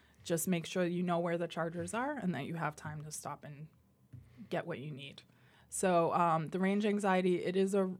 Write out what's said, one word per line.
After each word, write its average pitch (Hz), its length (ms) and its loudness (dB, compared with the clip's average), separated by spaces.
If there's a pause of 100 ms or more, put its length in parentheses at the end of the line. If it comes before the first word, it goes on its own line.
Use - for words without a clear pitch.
(240)
Just 165 240 0
make 170 180 2
sure 185 200 -2
you 175 180 0
know 175 160 2
where 170 180 0
the 170 100 -2
chargers 170 460 -4
are 262 240 -2
and 180 180 -2
that 135 100 -6
you 170 100 -6
have 151 200 -2
time 151 280 -10
to 151 80 -12
stop - 340 -10
and 147 220 -14 (800)
get 156 180 -4
what 170 120 -6
you 151 120 -10
need. 139 300 -14 (480)
So, 170 440 4
um, 160 360 4
the 185 100 -4
range 196 260 2
anxiety, 190 600 4
it 180 100 0
is 196 200 2
a, 190 240 2